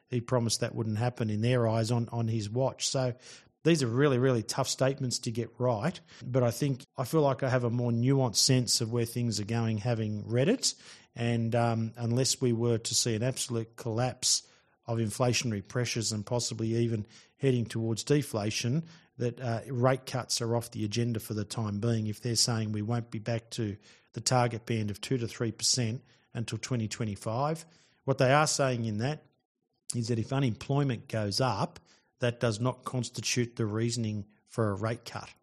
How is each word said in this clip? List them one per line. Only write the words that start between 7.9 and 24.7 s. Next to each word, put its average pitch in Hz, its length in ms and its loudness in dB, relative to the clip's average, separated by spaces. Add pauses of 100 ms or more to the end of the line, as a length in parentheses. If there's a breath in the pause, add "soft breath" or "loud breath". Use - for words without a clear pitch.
nuanced 123 460 2
sense - 440 4
of 113 120 -2
where 120 120 0
things 117 360 -2
are 104 40 -6
going 113 340 0
having 107 500 -2
read 123 200 4
it. - 260 2 (420 loud breath)
And, 117 380 0
um, 113 420 2
unless 120 460 0
we 123 100 4
were 117 240 2
to - 180 -4
see 117 200 2
an 107 80 -2
absolute 117 520 -4
collapse 117 680 -2 (440 soft breath)
of 117 120 -2
inflationary 113 680 0
pressures 117 460 -2
and 107 120 -4
possibly 113 520 -2
even 113 300 0 (320 soft breath)
heading 127 260 2
towards 113 400 -2
deflation, 123 800 0 (320 loud breath)
that, 120 240 -4
uh, 117 260 -4
rate 131 380 2
cuts - 380 -4
are 117 120 0
off 117 160 -2
the 107 140 -4
agenda 113 340 0
for - 140 -6
the 104 120 -2
time 104 360 -4
being 113 260 2
if 107 140 -6
they're 117 160 -2
saying 110 340 0
we 107 120 -2
won't 117 280 -4
be 113 80 -8
back 110 320 -4
to 104 260 -4 (400 soft breath)
the 117 40 -6
target 123 460 2
band 110 240 -2